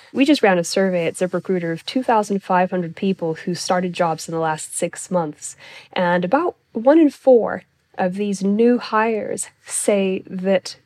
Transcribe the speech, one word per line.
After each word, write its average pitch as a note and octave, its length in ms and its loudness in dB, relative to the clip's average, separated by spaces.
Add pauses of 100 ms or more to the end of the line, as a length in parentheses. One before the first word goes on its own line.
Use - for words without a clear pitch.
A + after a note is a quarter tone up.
(140)
We B3+ 100 2
just C#4+ 200 4
ran F#3 160 4
a E3+ 40 -2
survey F3+ 440 0
at - 80 -4
ZipRecruiter F3+ 560 -2
of E3 140 -8
two B3+ 180 -4
thousand G#3+ 400 0
five F#3 260 0
hundred F3 260 -6
people F3 400 -2
who F3 200 -6
started F3+ 380 -2
jobs E3 340 -2
in E3 80 -8
the D#3+ 60 -2
last D#3 340 -4
six - 340 -6
months. E3 460 -4 (380)
And F3+ 320 0
about D4 320 0 (160)
one C4+ 260 4
in D4 100 6
four A#3 540 2 (340)
of F#3 180 -2
these G3+ 260 -4
new A3+ 360 4
hires A3 680 -2 (180)
say G3 600 0
that F#3 600 -2